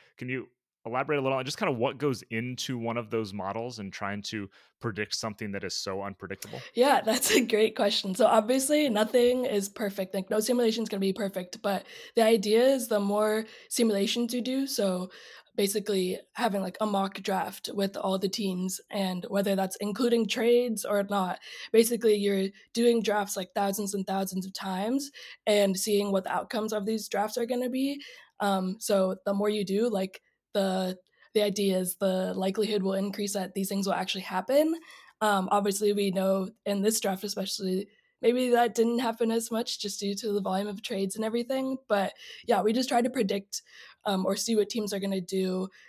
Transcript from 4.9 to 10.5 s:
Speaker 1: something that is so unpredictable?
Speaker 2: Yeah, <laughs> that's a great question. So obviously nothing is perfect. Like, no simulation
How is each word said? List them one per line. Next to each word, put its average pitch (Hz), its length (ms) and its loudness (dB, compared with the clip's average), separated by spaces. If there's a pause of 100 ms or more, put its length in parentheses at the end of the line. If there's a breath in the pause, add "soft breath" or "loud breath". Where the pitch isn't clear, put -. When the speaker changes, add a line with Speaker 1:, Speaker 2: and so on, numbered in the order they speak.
Speaker 1:
something 107 380 -6
that 98 100 -6
is 95 120 -6
so 98 280 -4
unpredictable? 98 580 -10 (140 loud breath)
Speaker 2:
Yeah, 247 260 4
<laughs> - 40 -6
that's 254 260 0
a 285 100 6
great 220 360 2
question. 202 400 0
So 220 100 6
obviously 262 640 4
nothing 240 560 4
is 202 240 0
perfect. 196 440 -4
Like, 190 160 -4
no 214 120 0
simulation 233 420 2